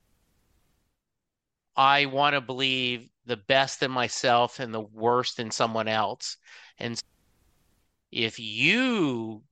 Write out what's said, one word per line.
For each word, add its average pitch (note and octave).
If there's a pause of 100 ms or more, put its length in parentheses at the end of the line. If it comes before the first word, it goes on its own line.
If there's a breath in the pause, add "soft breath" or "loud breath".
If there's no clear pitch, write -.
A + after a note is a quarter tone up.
(1700)
I C#3
wanna C#3
believe B2+ (160)
the A#2+
best C3+
in C3+
myself A#2+
and A#2+
the A2
worst A2+
in A2+
someone A2+
else. A2 (400 loud breath)
And A#2 (1120)
if A2+
you B2+